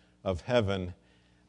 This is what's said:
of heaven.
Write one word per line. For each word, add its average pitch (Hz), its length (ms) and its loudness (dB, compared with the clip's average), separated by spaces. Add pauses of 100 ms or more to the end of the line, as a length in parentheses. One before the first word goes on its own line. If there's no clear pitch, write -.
(220)
of 92 200 -2
heaven. 98 520 0 (540)